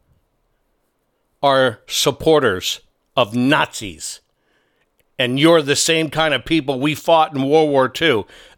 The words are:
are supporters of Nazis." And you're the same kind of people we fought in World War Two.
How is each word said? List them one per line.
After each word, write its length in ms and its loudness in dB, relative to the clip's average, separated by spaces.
are 440 2
supporters 960 0
of 180 0
Nazis." 840 -4
And 180 -2
you're 220 4
the 160 -2
same 320 -2
kind 240 -2
of 140 -4
people 340 -4
we 140 -2
fought 400 0
in 120 -4
World 220 2
War 220 2
Two. 340 0